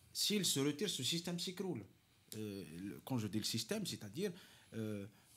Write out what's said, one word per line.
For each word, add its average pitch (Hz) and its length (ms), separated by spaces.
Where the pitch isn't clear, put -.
S'il 202 320
se - 140
retire, 147 300
ce - 140
système 170 360
s'écroule. 180 440
Euh, 104 260
le, 95 260
quand 131 140
je 110 100
dis 104 120
le 104 40
système, 190 440
c'est-à-dire, 123 440
euh, 107 320